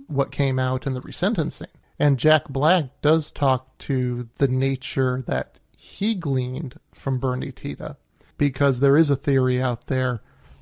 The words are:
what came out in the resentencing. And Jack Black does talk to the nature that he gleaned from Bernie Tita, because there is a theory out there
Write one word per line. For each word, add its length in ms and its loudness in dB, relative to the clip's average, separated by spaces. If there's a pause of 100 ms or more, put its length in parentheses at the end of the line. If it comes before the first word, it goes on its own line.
what 240 -2
came 260 0
out 300 -2
in 80 -2
the 60 -6
resentencing. 640 -4 (320)
And 180 4
Jack 320 4
Black 360 0 (180)
does 280 2
talk 480 -2
to 480 -2 (100)
the 100 2
nature 800 -2
that 320 -4 (180)
he 380 -4
gleaned 640 -4 (140)
from 260 -4
Bernie 320 -2
Tita, 440 -8 (440)
because 400 2
there 180 6
is 140 4
a 40 4
theory 460 0
out 260 -4
there 340 -2 (400)